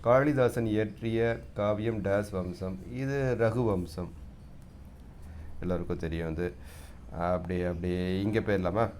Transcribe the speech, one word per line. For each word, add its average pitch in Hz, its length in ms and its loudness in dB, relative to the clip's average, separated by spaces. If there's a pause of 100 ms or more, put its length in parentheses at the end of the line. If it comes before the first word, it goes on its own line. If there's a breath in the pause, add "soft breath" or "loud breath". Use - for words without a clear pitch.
காளிதாசன் 127 600 6
இயற்றிய 110 540 0 (360)
காவியம் 104 460 2
டேஸ் 98 300 2
வம்சம். 92 460 -4 (140)
இது 135 480 0
ரகுவம்சம். 107 720 2 (1500 loud breath)
எல்லாருக்கும் 85 360 -2
தெரியும் 82 300 -2
அது. 80 200 -2 (640 loud breath)
அப்படியே, 87 540 0
அப்படியே 90 560 0
இங்க 107 180 2
போயிடலாமா? 101 460 2 (140)